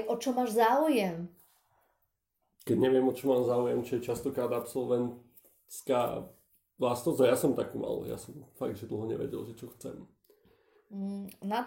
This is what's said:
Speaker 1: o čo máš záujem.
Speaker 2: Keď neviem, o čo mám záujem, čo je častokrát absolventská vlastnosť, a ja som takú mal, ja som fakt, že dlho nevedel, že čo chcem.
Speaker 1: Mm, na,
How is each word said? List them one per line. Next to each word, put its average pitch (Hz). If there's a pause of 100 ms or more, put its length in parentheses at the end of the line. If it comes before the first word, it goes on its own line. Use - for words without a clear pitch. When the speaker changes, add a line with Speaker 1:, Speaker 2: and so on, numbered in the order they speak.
Speaker 1:
o 233
čo 247
máš 247
záujem. 226 (1400)
Speaker 2:
Keď 113
neviem, 131
o 127
čo 135
mám 123
záujem, 120
čo 120
je 113
častokrát 123
absolventská - (480)
vlastnosť, 123
a 120
ja 123
som 135
takú 110
mal, 107
ja -
som - (240)
fakt, 117
že 104
dlho 110
nevedel, 117
že 113
čo -
chcem. - (880)
Speaker 1:
Mm, 196
na, 214